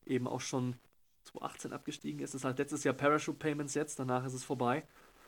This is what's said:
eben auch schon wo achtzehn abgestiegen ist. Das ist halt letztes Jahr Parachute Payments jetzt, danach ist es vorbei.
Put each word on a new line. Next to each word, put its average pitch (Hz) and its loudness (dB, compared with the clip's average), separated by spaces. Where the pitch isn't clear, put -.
eben 123 2
auch 127 -2
schon 123 0
wo - -10
achtzehn - -8
abgestiegen 151 -8
ist. 139 -6
Das 135 -6
ist - -2
halt 127 0
letztes 143 -2
Jahr 135 6
Parachute 147 4
Payments 147 -2
jetzt, 151 0
danach 127 2
ist 131 -4
es 127 -6
vorbei. 127 2